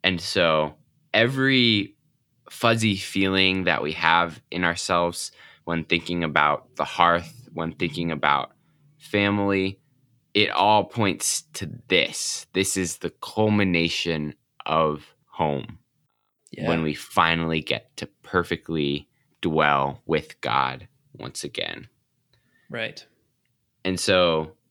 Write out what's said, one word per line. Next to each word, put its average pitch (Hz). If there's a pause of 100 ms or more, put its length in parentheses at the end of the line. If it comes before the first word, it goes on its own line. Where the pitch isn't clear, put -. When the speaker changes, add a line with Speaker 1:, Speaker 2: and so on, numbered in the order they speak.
Speaker 1:
And 92
so 78 (380)
every 120 (540)
fuzzy 113
feeling 95
that 82
we 76
have 82 (100)
in 87
ourselves 87 (320)
when 82
thinking 87
about 73
the -
hearth, 85
when 82
thinking 85
about 71 (440)
family, 101 (540)
it 104
all 104
points - (100)
to 92 (200)
this. -
This 95
is 92
the 85 (100)
culmination 85 (320)
of 76 (120)
home. 73 (720)
Speaker 2:
Yeah. -
Speaker 1:
When 82
we 76
finally 82
get -
to -
perfectly 80 (340)
dwell 73
with -
God 65 (260)
once -
again. 50 (840)
Speaker 2:
Right. 117 (800)
Speaker 1:
And 92
so 85 (140)